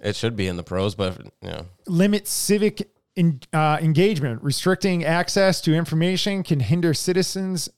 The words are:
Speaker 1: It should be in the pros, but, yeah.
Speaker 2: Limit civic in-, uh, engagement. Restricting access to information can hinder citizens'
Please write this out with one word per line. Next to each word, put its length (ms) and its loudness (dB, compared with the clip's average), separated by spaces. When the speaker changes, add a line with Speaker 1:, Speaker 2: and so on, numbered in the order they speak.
Speaker 1:
It 140 -4
should 180 -2
be 120 -2
in 100 -4
the 60 -6
pros, 320 -2
but, 260 -4
yeah. 200 -10
Speaker 2:
Limit 400 2
civic 600 0
in-, 240 2
uh, 300 2
engagement. 600 2
Restricting 600 0
access 580 2
to 120 2
information 680 0
can 180 0
hinder 340 2
citizens' 840 -2